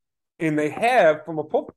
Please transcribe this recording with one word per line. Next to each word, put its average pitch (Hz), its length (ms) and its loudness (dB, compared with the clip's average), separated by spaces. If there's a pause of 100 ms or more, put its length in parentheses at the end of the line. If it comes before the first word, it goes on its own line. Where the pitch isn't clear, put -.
(400)
and 156 180 -2
they 151 120 -2
have 196 540 2
from 160 140 -8
a 151 60 -6
fo-, 269 320 -4